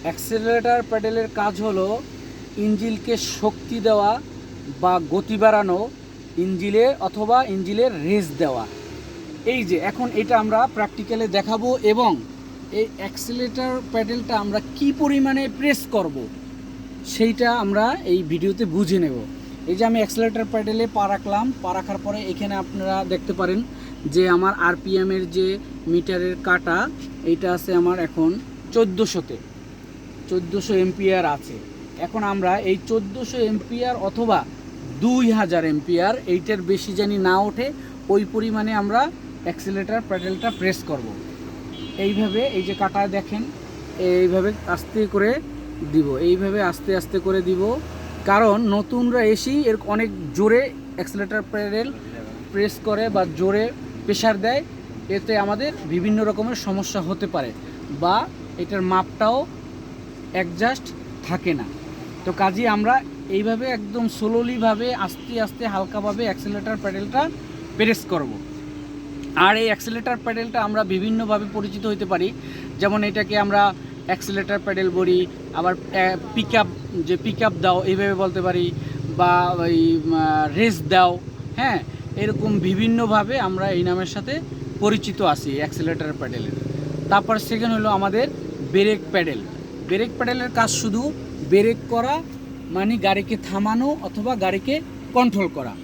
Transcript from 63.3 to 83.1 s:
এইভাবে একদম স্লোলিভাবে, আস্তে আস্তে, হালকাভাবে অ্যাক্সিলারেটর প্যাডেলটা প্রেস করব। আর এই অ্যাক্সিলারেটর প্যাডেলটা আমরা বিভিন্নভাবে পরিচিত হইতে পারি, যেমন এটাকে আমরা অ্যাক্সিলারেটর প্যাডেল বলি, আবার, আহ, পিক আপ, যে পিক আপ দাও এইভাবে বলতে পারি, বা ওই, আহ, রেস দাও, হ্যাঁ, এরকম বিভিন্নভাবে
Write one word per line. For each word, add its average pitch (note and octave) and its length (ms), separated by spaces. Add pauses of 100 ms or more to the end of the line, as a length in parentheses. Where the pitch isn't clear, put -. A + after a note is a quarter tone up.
এইভাবে A3+ 300 (120)
একদম G#3+ 280 (120)
স্লোলিভাবে, A3+ 680 (180)
আস্তে - 280 (120)
আস্তে, - 180 (100)
হালকাভাবে G3+ 520
অ্যাক্সিলারেটর G3+ 580
প্যাডেলটা G3+ 380 (560)
প্রেস A3 240 (100)
করব। D3 200 (1120)
আর G3+ 160
এই A3+ 100
অ্যাক্সিলারেটর A#3 540
প্যাডেলটা A#3 420
আমরা G#3+ 140 (120)
বিভিন্নভাবে G#3+ 520 (100)
পরিচিত G3+ 360
হইতে G#3 220
পারি, F3 140 (540)
যেমন G3+ 180 (100)
এটাকে G3+ 260 (100)
আমরা G3+ 160 (480)
অ্যাক্সিলারেটর G3 560
প্যাডেল F#3+ 240 (100)
বলি, F3+ 200 (400)
আবার, F3+ 160
আহ, F#3 400 (200)
পিক A3+ 160 (100)
আপ, G3+ 60 (400)
যে F3+ 160
পিক A3 240
আপ G3 60 (100)
দাও F3+ 140 (140)
এইভাবে G3 320
বলতে F#3 240
পারি, F3+ 180 (540)
বা F3+ 140 (320)
ওই, E3+ 120 (200)
আহ, D#3 480 (120)
রেস G#3+ 200 (160)
দাও, F#3 180 (480)
হ্যাঁ, A#3 200 (420)
এরকম G#3+ 300 (160)
বিভিন্নভাবে G#3+ 680 (120)